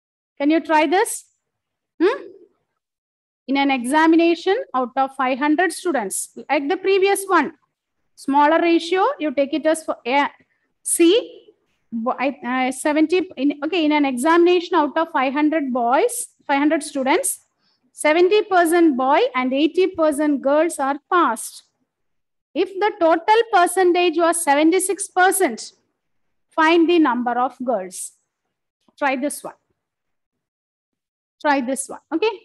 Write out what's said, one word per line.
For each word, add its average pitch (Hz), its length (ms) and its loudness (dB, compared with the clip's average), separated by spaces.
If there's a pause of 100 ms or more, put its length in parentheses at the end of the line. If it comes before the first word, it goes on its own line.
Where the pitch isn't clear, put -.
(380)
Can 285 120 0
you 320 100 2
try 320 260 2
this? 381 380 -2 (760)
Hmm? 427 220 0 (1300)
In 269 100 0
an 277 120 0
examination 330 880 2 (180)
out 254 220 -4
of 269 180 -2
five 262 240 -2
hundred 311 360 0
students, 254 560 -6 (180)
like 285 220 -2
the 370 80 -2
previous 392 480 0
one, 339 260 0 (640)
smaller 294 480 2
ratio, 339 420 0 (140)
you 302 160 -6
take 277 180 -2
it 311 140 -4
as 320 180 -2
for - 120 -8 (100)
A, 269 220 0 (540)
C, - 640 0 (460)
bo-, 233 280 -6
I, 254 500 -4
uh, - 20 -2
seventy 311 680 0
in, 285 280 -2
okay, 320 200 -2
in 302 80 2
an 302 120 2
examination 339 720 2
out 294 200 0
of 320 140 -2
five 277 220 -2
hundred 302 400 -2
boys, 262 560 -2 (180)
five 277 120 0
hundred 302 260 0
students, 285 560 -2 (520)
seventy 359 500 2
percent 339 540 2
boy 269 240 2 (140)
and 254 180 -2
eighty 320 360 0
percent 302 540 0
girls 302 360 0
are 285 200 -4 (120)
passed. 302 540 -2 (880)
If 359 140 -2 (100)
the 415 220 0
total 349 420 2 (100)
percentage 359 640 2
was 330 260 0
seventy-six 330 640 0
percent, 370 640 0 (800)
find 320 380 2
the 349 120 4
number 247 320 0
of 247 320 -2
girls. 190 480 -6 (840)
Try 269 200 -2
this 277 260 -8
one. - 120 -16 (1900)
Try 285 200 0
this 254 280 -6
one. - 120 -14 (120)
Okay. 427 180 -2 (140)